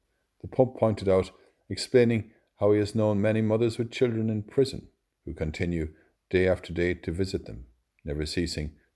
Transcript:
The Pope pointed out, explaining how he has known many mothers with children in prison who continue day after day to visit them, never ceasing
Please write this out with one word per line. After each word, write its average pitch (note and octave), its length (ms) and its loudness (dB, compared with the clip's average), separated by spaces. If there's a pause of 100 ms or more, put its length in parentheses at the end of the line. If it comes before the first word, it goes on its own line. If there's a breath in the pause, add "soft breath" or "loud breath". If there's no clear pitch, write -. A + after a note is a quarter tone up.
(420)
The - 60 -12
Pope - 320 0
pointed G#2+ 280 0
out, F#2+ 220 2 (400 soft breath)
explaining A#2 600 2 (280 soft breath)
how G#2 120 4
he G#2 80 4
has G2+ 160 -2
known G#2+ 260 2
many A2 220 2
mothers A2 340 0
with A#2 140 -4
children A2 400 0
in G#2+ 100 -2
prison - 460 -2 (380)
who D#2 100 -8
continue E2 540 -2 (420 soft breath)
day F#2 160 4
after F2+ 260 0
day F2 220 0
to - 160 -8
visit F#2 340 -4
them, - 200 -16 (380)
never D2+ 220 -4
ceasing D#2 460 -4 (240 soft breath)